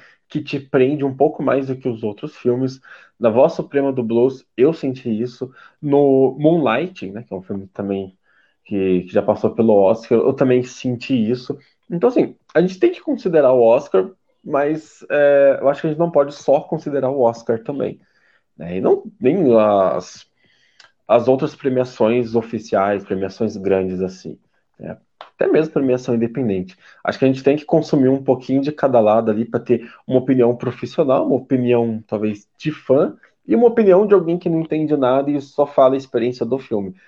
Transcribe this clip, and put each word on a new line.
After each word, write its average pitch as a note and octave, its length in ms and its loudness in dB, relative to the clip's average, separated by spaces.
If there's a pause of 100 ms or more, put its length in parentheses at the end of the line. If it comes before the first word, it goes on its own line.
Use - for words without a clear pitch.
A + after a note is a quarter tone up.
(280)
que - 140 -6
te - 180 -8
prende C3+ 440 0
um C3+ 120 -4
pouco D3+ 280 0
mais C3 240 -2
do C3 80 -6
que B2+ 140 -8
os A2 140 -6
outros A2 340 -10
filmes. C3 420 -2 (400)
Na A2+ 100 0
Voz C3 240 2
Suprema C#3 380 -4
do B2+ 100 -4
Blues, A#2+ 440 0 (120)
eu C#3+ 160 4
senti C3 360 -8
isso. B2 420 -6 (300)
No C#3 580 2
Moonlight, D3 720 0
né, A2 120 -14
que - 100 -14
é F#2+ 40 -8
um F2+ 40 -12
filme G2 260 -10
também G2 500 -8 (460)
que, F#2+ 380 -2
que F2+ 120 -12
já G#2 80 2
passou G#2 300 -2
pelo A2+ 240 2
Oscar, A2 420 2
eu C3 160 2
também B2+ 300 2
senti B2+ 500 -8
isso. B2+ 440 -4 (320)
Então, F3+ 200 0
assim, F#3+ 260 -2 (180)
a E3 80 2
gente F#3 180 -2
tem F4 120 2
que F4 100 -10
considerar D#3+ 520 0
o B2+ 80 4
Oscar, C#3 480 2 (340)
mas, D3 680 -6
é, C#3+ 520 4
eu C3+ 80 2
acho C#3 120 -2
que D#3+ 60 -4
a - 20 -2
gente D3+ 100 -4
não E3+ 100 0
pode C#3+ 240 0
só D3 280 0
considerar C#3 480 -4
o C#3 120 -2
Oscar A2+ 400 0
também, C3+ 380 -8 (580)
né? F3 200 -10
E F#2+ 40 -4
não, G4+ 220 0 (160)
nem C#3 400 2
as, G2 680 0 (840)
as A2+ 200 4
outras C3+ 260 0
premiações B2 840 -2
oficiais, G#2 680 -2
premiações G2 540 -6
grandes F#2+ 440 -2
assim, - 380 -10 (400)
né? F2+ 180 -14 (440)
Até G4 100 2
mesmo D#3+ 220 0
premiação B2+ 400 -2
independente. A2+ 640 -4 (260)
Acho - 140 -4
que - 80 0
a - 20 4
gente C3+ 160 -2
tem C#3 120 4
que D3+ 100 -8
consumir D3+ 440 2
um C3+ 140 0
pouquinho C3+ 380 0
de C#3+ 100 -2
cada C3 280 0
lado A2 320 2
ali A2 120 -2
pra A#2 160 -6
ter A#2 320 -2 (160)
uma B2+ 120 2
opinião B2 360 2
profissional, C3 720 -2
uma F#3+ 100 0
opinião A#2+ 720 0
talvez G#2+ 420 -6 (100)
de D#3 140 -6
fã D#3 440 0 (320)
e G#3 80 0
uma A#3 120 6
opinião G#3+ 380 4
de G#3 80 2
alguém F3 240 2
que F3 120 -6
não E3 120 0
entende D#3 340 -2
nada C3+ 360 0
e C#3+ 100 -2
só C#3+ 240 -2
fala C3+ 300 2
a - 20 -2
experiência B2 480 -4
do C3 140 -4
filme. G2+ 340 -6 (140)